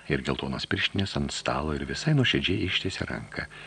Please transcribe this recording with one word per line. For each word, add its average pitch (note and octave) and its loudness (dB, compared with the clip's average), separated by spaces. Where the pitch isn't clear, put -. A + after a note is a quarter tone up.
ir C#2 2
geltonas C2 -2
pirštinės - 0
ant C#2+ 0
stalo D2 0
ir C#2 -2
visai C#2 2
nuoširdžiai B2 4
ištiesė - -2
ranką. - -6